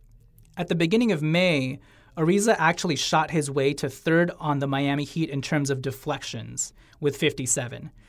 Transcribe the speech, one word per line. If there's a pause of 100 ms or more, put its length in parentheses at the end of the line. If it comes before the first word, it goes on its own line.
(560)
at
the
beginning
of
May, (380)
Ariza
actually
shot
his
way
to
third
on
the
Miami
Heat
in
terms
of
deflections (260)
with
fifty-seven. (160)